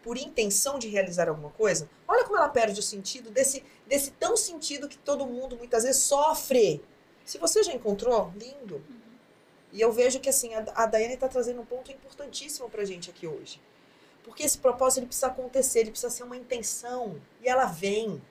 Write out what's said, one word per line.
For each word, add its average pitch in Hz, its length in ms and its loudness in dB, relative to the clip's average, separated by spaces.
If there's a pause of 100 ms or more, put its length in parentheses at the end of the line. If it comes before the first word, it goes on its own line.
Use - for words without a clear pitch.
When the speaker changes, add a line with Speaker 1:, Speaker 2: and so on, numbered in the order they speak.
Speaker 1:
por 240 140 -6
intenção 262 600 0
de 233 120 -6
realizar 180 400 0
alguma 151 220 -6
coisa? 175 380 0 (160)
Olha 466 200 6
como 392 120 0
ela 302 120 6
perde 220 320 2
o - 20 -4
sentido 226 480 -8
desse, 269 320 0 (240)
desse 277 240 0
tão 370 240 0
sentido 294 540 -4
que - 80 -20
todo 277 280 -2
mundo 247 300 -8
muitas 233 280 0
vezes 262 180 2
sofre. 277 800 4 (400)
Se - 140 -12
você 415 260 4
já 349 100 0
encontrou, 214 600 0
lindo. 240 400 -14
Speaker 2:
Uhum. 175 200 -14 (760)
Speaker 1:
E 196 80 -12
eu 226 140 6
vejo 247 260 4
que, - 100 -4
assim, 240 240 0
a, 220 120 -4 (100)
a 226 100 4
Daiane 226 300 2
tá 262 140 0
trazendo 247 320 -2
um 220 40 -12
ponto 254 240 -10
importantíssimo 269 800 -12
pra 208 140 -4
gente 180 260 -8
aqui 175 160 -14
hoje. - 360 -12 (600)
Porque 233 200 -10
esse 294 140 0
propósito, 254 420 2
ele 247 80 -6
precisa - 200 -2
acontecer, 254 520 0
ele 220 120 2
precisa - 180 -6
ser 247 140 -8
uma 247 120 -14
intenção. 240 840 -6 (220)
E 233 60 0
ela 254 180 4
vem. 196 640 -2